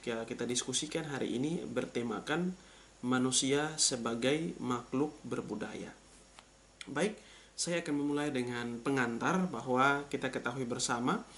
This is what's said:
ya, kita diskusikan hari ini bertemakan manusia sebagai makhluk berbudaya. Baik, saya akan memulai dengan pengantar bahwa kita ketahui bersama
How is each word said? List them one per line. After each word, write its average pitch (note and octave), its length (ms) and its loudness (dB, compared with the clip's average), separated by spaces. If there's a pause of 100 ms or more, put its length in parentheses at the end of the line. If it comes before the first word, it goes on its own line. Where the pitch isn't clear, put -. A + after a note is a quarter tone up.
ya, A2+ 240 -2
kita A#2+ 160 -4
diskusikan C3+ 640 -2
hari C3 240 -2
ini D3 320 0
bertemakan B2 880 -2 (560)
manusia C3 720 4
sebagai B2 800 2
makhluk B2+ 640 0
berbudaya. G#2+ 720 -6 (960)
Baik, F3 320 -2 (320)
saya E3+ 240 0
akan D3 240 0
memulai D3 320 0
dengan A#2+ 480 -2
pengantar C3+ 640 2
bahwa C3+ 640 4
kita C#3 160 0
ketahui C3 400 -2
bersama B2 560 0 (140)